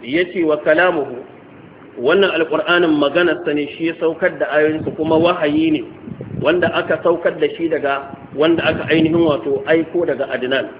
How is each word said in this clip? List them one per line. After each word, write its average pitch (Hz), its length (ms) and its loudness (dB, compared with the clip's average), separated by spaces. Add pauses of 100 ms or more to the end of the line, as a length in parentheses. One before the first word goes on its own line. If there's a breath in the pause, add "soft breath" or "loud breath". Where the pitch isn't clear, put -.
Yace, 170 400 -4
"Wa 151 160 2
kalamuhu," 156 640 0 (720)
wannan 175 380 2
Alƙur'anin 160 640 2
maganarsa 151 540 0
ne, 147 140 -2 (100)
shi 165 100 -4
ya 165 80 -2
saukar 165 420 -2
da 147 140 -2
ayoyinsa, 151 440 0
kuma 160 200 0
wahayi 160 560 2
ne 156 100 0 (600)
wanda 165 340 2
aka 175 280 0
saukar 170 360 0
da 151 160 2
shi 165 140 -2
daga 139 420 -2 (240)
wanda 165 300 2
aka 160 260 -2
ainihin 160 320 2
wato 139 440 0
aiko 165 380 2
daga 135 220 -2
Adnan 127 400 -2 (120)